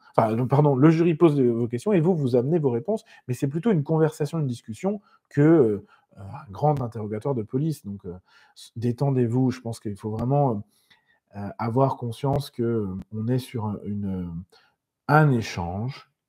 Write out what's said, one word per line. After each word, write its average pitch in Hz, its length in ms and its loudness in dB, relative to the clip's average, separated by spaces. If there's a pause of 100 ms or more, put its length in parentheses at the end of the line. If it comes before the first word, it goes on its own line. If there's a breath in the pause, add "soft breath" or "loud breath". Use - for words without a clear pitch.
(160 soft breath)
Enfin, 110 180 2
non, 123 120 0
pardon, 143 300 4
le 143 140 8
jury 165 240 2
pose, 151 260 4
euh, 123 100 4
vos 117 180 -2
questions 120 240 -4
et 185 80 4
vous, 175 140 2
vous 131 220 0
amenez 139 220 2
vos 147 120 0
réponses, 196 340 -4 (240 soft breath)
mais 127 60 -4
c'est - 140 -4
plutôt 165 220 -2
une 160 140 2
conversation, 156 540 -2
une 151 80 -2
discussion 131 540 -6 (300 soft breath)
que, - 100 0
euh, 143 460 4 (300 soft breath)
un 101 340 -16
grand 139 300 0
interrogatoire 110 540 -6
de 117 80 -4
police. 143 420 -4
Donc, 101 200 -12
euh, 90 80 -12 (440 soft breath)
s-, - 200 -20
détendez-vous. 123 720 0
Je 123 100 -8
pense 113 200 -10
qu'il 104 160 -8
faut 107 140 -8
vraiment, 127 400 0
euh, 113 40 -2 (800)
euh, 101 140 -10 (100)
avoir 127 380 0
conscience 123 540 -4
que, - 120 -6
euh, 117 260 -2 (240)
on 110 140 -6
est 127 120 0
sur 120 260 -8
un, 104 200 -6
une, 101 380 -6
euh, 87 320 -10 (540 soft breath)
un 147 240 6
échange 104 760 -4 (200)